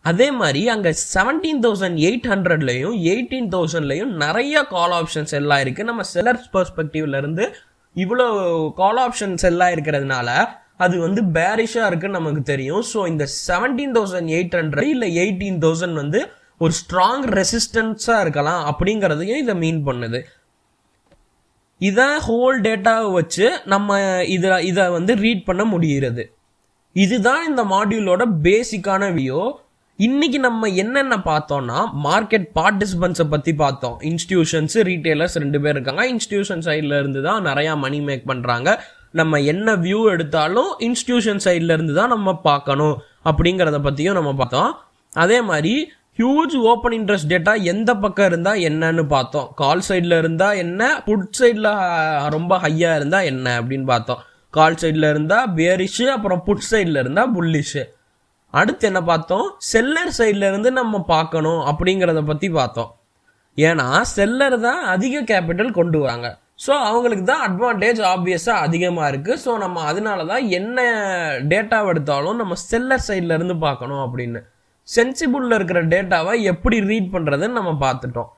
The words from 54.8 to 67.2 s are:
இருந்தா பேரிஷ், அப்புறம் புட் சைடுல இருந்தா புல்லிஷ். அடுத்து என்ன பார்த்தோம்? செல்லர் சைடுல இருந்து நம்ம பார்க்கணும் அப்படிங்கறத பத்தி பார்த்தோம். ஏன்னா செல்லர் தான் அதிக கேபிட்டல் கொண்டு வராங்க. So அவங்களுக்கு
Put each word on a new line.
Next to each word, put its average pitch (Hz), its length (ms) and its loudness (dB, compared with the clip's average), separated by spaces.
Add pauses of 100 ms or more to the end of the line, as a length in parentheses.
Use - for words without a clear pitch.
இருந்தா 160 360 2
பேரிஷ், 185 560 0
அப்புறம் 208 420 0
புட் 208 260 0
சைடுல 175 280 2
இருந்தா 143 280 0 (120)
புல்லிஷ். 156 440 -2 (680)
அடுத்து 202 360 2
என்ன 185 160 0
பார்த்தோம்? 175 520 0 (180)
செல்லர் 302 460 0
சைடுல 208 300 2
இருந்து 208 240 0
நம்ம 220 320 -2
பார்க்கணும் 160 560 0
அப்படிங்கறத 165 640 0
பத்தி 151 260 -2
பார்த்தோம். 123 440 -2 (640)
ஏன்னா 151 460 4 (140)
செல்லர் 247 440 2
தான் 269 240 0
அதிக 240 380 -2
கேபிட்டல் 196 480 0
கொண்டு 170 280 2
வராங்க. 120 400 -4 (180)
So 277 200 0
அவங்களுக்கு 233 480 0